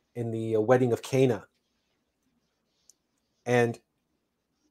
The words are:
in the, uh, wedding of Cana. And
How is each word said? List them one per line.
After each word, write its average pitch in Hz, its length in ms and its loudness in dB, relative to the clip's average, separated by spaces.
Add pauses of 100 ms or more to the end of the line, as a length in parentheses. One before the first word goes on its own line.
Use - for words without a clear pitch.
(140)
in 117 160 -8
the, 113 260 -4
uh, 107 40 2
wedding 120 320 2
of 113 100 -2
Cana. 127 440 0 (2000)
And 120 320 0 (920)